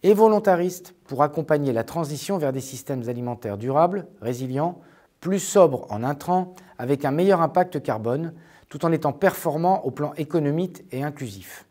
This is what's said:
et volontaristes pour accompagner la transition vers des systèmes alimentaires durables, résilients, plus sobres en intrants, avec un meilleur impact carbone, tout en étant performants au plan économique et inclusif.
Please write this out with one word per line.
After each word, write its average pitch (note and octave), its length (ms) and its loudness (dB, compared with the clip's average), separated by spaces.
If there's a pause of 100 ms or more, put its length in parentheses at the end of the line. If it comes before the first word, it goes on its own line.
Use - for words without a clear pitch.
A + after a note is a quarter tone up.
et G3 100 8
volontaristes G3+ 800 4 (120)
pour C#3 180 0
accompagner D3 500 0
la A2+ 100 0
transition D#3+ 540 -4
vers C#3+ 160 0
des C3 80 -4
systèmes B2+ 460 -8
alimentaires A#2+ 500 -6
durables, D#3 480 0 (160)
résilients, C3 580 -4 (420)
plus F#3+ 180 -2
sobres D#3+ 500 4
en G#2+ 140 -4
intrants, F3+ 500 -2 (240)
avec C3+ 280 -2
un C3+ 60 2
meilleur F3 300 4
impact F3 400 0
carbone, B2+ 520 -4 (340)
tout - 160 -8
en E3 80 2
étant D#3 220 0
performants F3 720 0
au C3 60 -2
plan D3 260 -6
économique D#3+ 760 -2
et C3 120 -6
inclusif. B2 680 -12